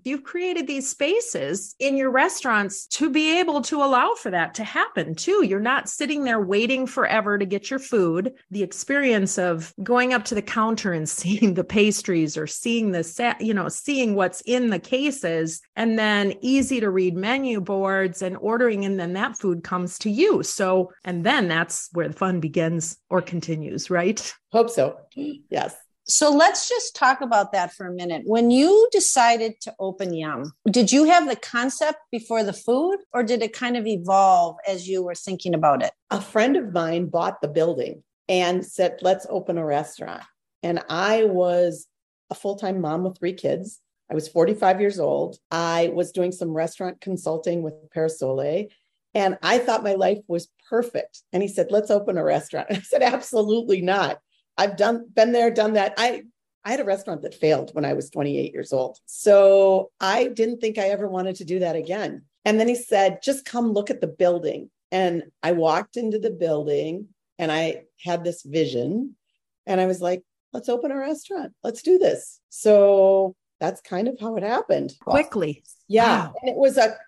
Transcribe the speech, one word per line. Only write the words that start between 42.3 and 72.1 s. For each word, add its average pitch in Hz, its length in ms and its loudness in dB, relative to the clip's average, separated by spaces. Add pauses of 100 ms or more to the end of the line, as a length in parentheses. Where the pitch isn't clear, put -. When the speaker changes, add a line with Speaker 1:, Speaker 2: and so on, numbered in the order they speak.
Speaker 2:
a - 40 -8
full-time 196 480 -6
mom 160 220 -2
with 185 140 -6
three 175 160 -4
kids. 180 460 -6 (300)
I - 40 -6
was 156 140 -4
forty-five 190 540 2
years 202 180 0
old. 147 380 -2 (120)
I 170 440 0
was 175 180 -2
doing 180 200 -2
some 180 180 -6
restaurant 160 500 -6
consulting 170 600 -4
with 156 120 -8 (160)
Parasole. 160 800 -2 (460)
And 190 280 2
I 208 160 2
thought 240 260 0
my 202 80 0
life 190 340 0
was 170 220 -6 (220)
perfect. 226 500 -4 (120)
And 180 100 0
he 202 60 -2
said, - 220 -2
"Let's 208 200 0
open 202 280 0
a 156 60 -2
restaurant." 151 420 -2
<laughs> - 40 -12
And 196 80 -2
I 196 40 -10
said, - 200 0
"Absolutely 233 800 0
not. 180 360 0 (380)
I've 196 200 0
done, 233 380 0
been 226 180 4
there, 233 180 4
done 220 240 0
that." 208 240 0
I, 240 240 0 (420)
I 202 60 -6
had 277 100 -2
a 247 40 -4
restaurant 190 380 -4
that - 120 -12
failed 151 400 0
when 151 100 -2
I 139 80 -2
was 139 160 -4
twenty-eight 139 460 -4
years 131 180 -8
old. 131 320 -2
So 196 840 6 (100)
I 220 280 2
didn't 226 320 -2
think 220 180 -2
I 196 100 0
ever 202 200 -2
wanted 185 280 -4
to 185 80 -14
do 175 140 -4
that 170 180 0
again. 156 460 -6 (240)
And 214 120 4
then 226 100 4
he 247 60 2
said, 196 480 2
"Just 269 220 -2
come 233 280 -2
look 208 180 -2
at - 100 -6
the 175 60 -2
building." - 640 -2 (200)
And 180 340 0 (180)
I 165 100 0
walked 165 460 0
into 220 200 -2
the 220 120 -2
building 156 800 -2 (300)
and 156 140 -2
I 160 300 -2 (200)
had 170 220 -4
this 175 180 -6
vision. 147 720 -2 (520)
And 185 140 0
I 185 60 2
was 185 140 -2
like, 180 220 -2 (320)
"Let's 247 160 -6
open 240 200 -2
a 269 80 -6
restaurant. 302 540 -8 (100)
Let's 233 200 -8
do 370 160 4
this." - 500 -2